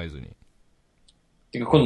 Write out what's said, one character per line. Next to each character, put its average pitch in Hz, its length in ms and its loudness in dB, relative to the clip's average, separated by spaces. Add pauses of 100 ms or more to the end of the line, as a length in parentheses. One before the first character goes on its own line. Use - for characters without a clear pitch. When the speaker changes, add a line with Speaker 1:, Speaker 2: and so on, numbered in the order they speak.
Speaker 1:
え 82 80 -8
ず 73 100 -14
に。 50 160 -16 (1160)
Speaker 2:
て - 80 -6
か、 117 80 -6
こ 156 100 4
の 131 80 6